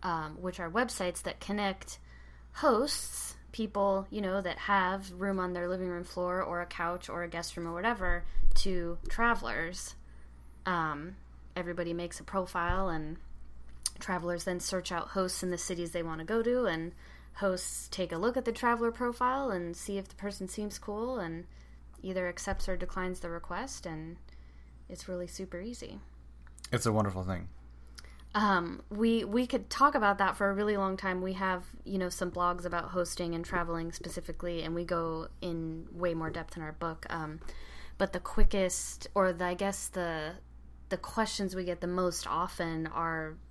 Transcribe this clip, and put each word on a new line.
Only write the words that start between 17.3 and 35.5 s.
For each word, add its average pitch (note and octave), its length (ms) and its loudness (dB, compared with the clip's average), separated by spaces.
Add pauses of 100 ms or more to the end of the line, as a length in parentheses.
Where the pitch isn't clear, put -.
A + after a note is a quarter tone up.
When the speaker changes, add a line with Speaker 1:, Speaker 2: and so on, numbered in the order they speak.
Speaker 1:
hosts - 560 -2
take F3+ 240 -2
a E3 40 -2
look A#3+ 200 2
at B3+ 80 -2
the A#3 60 0
traveler A#3 400 2
profile B3 580 0
and F3 260 -2
see G3 220 -4
if F#3+ 100 -6
the - 80 -18
person G3 320 -6
seems G#3 300 -6
cool A3+ 400 -4
and E3+ 280 -4 (580)
either F#3 260 0
accepts F#3+ 400 0
or F#3 80 2
declines F#3 420 -2
the F3 100 -4
request, F#3 580 -6
and D#3+ 300 -8 (680)
it's F3 220 -12
really F3+ 160 -4
super F3+ 340 -8
easy. G#3+ 400 -10 (720)
Speaker 2:
It's B2 140 2
a A2+ 80 4
wonderful G2 300 2
thing. F2+ 260 -2 (840)
Speaker 1:
Um, F#3+ 540 4
we, A3+ 340 4
we A#3+ 240 2
could A#3 220 0
talk D4 260 6
about G3+ 240 6
that F#3+ 180 4
for G3+ 120 4
a G3 40 2
really G#3 240 2
long F#3+ 180 2
time. F#3 260 0
We F#3 120 0
have, F#3 320 0 (180)
you G3 140 -2
know, F3+ 120 2
some F3 220 -2
blogs F3 340 2
about E3+ 260 -2
hosting F3 420 0
and E3 100 -2
traveling E3+ 480 -2
specifically, E3+ 680 -4
and D#3+ 140 -2
we E3+ 100 -2
go E3 420 -2 (140)
in E3 500 -4